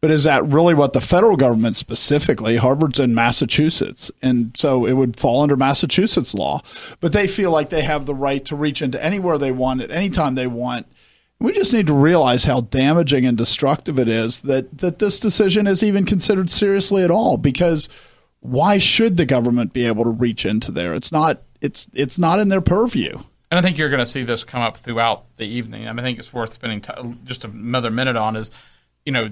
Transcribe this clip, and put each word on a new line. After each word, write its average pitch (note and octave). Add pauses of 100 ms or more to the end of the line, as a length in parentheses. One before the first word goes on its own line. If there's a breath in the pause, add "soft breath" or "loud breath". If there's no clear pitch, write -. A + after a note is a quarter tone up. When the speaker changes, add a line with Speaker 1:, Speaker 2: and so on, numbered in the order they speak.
Speaker 1:
But D#3+
is D3+
that C#3
really D#3+
what D3
the B2+
federal F#3+
government A#2
specifically? A#2
Harvard's C#3
in B2
Massachusetts, A#2+ (120)
and A#2+
so C3
it B2+
would C3
fall C3
under C#3+
Massachusetts C3+
law. D2 (380 loud breath)
But E3
they G3+
feel G3
like D3+
they D#3
have D3
the C#3+
right C#3
to D3+
reach D3
into C3
anywhere F3+
they C#3
want B2+
at -
any F#3
time D3+
they B2+
want. B2 (520 soft breath)
We C4
just G4
need G#3+
to D3+
realize C#3+
how B2+
damaging C3+
and A#2+
destructive C3+
it B2
is A2+
that, C3+
that F3
this G3+
decision G#3
is F#3+
even G3+
considered F#3+
seriously G3
at F3
all, G#3+
because D3+ (500 soft breath)
why D3+
should G3+
the E3
government A#2+
be A#2+
able A2+
to A#2
reach A2+
into G#2+
there? F2
It's -
not, D#3 (180)
it's, -
it's C#3
not F3+
in G#3
their F#3+
purview. F#3 (320)
Speaker 2:
And E3+
I F3+
think F3
you're D3+
gonna B2+
see C3
this A#2
come B2
up A2+
throughout A2+ (120)
the A2+
evening. A2
I A2
mean, A#2
I B2+
think B2
it's -
worth A2+
spending A2
ti-, A#2+
just B2
another A#2
minute B2
on A2
is, A2 (560 soft breath)
you C#3+
know, A2+